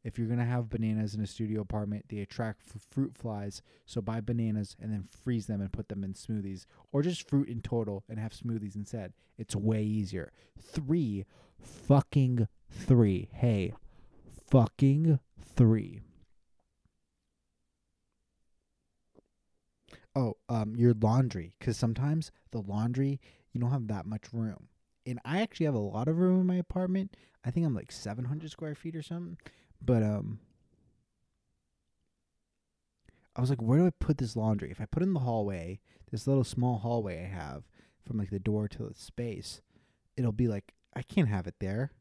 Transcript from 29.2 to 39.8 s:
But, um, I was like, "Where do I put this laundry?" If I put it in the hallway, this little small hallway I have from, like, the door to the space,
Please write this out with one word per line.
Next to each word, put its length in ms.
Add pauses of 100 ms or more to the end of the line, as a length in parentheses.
But, 220
um, 380 (3000)
I 40
was 80
like, 140
"Where 160
do 80
I 40
put 280
this 160
laundry?" 380
If 80
I 60
put 160
it 40
in 60
the 80
hallway, 580 (320)
this 160
little 160
small 360
hallway 440
I 60
have 400 (340)
from, 140
like, 140
the 100
door 260
to 200
the 80
space, 680 (540)